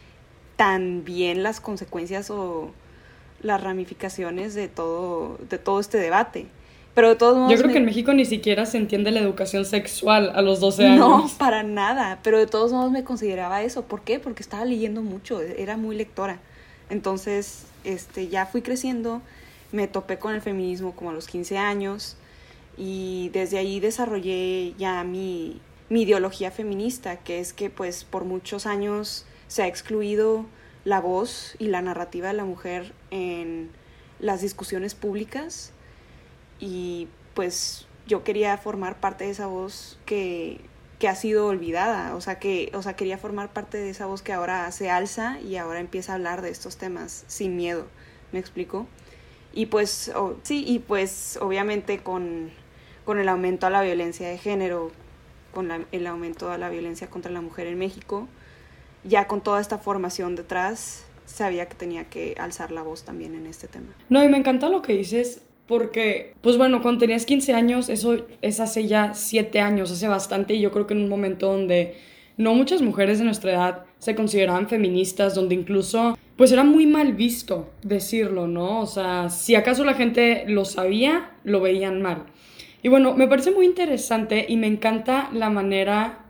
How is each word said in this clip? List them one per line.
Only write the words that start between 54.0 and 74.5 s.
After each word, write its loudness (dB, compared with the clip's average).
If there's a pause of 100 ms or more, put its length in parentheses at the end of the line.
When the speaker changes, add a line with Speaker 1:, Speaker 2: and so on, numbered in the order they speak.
Speaker 1:
de -8
género, -4 (600)
con -6
la, -6 (120)
el -6
aumento -8
a -6
la -6
violencia -10
contra -12
la -6
mujer -10
en -6
México, -8 (800)
ya 4
con -4
toda 0
esta -6
formación -4
detrás, -6 (200)
sabía -4
que -20
tenía -10
que -8
alzar -10
la -8
voz -12
también -12
en -12
este -16
tema. -18 (220)
Speaker 2:
No, 6
y 8
me 6
encanta 0
lo 0
que -2
dices, -2 (260)
porque, -2
pues 6
bueno, 6
cuando 2
tenías 4
quince 2
años, 2
eso 2 (240)
es -2
hace -2
ya 2
siete 0
años, 2
hace -4
bastante, 0
y 0
yo 2
creo 0
que 0
en 2
un 0
momento -2
donde 0 (420)
no 4
muchas 4
mujeres 4
de 2
nuestra 0
edad 0 (140)
se -2
consideraban 2